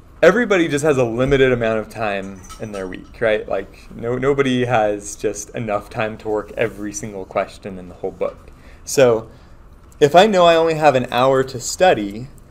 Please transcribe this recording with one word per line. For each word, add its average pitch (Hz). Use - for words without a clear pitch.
Everybody 190
just 143
has 147
a 131
limited 131
amount 113
of 107
time 98
in 110
their 95
week, -
right? 110
Like, -
no, 117
nobody 131
has 107
just -
enough 107
time 110
to 110
work 107
every 104
single 101
question 95
in 90
the 87
whole 95
book. -
So 117
if 143
I 190
know 185
I 170
only 165
have 151
an 123
hour 131
to 127
study, 120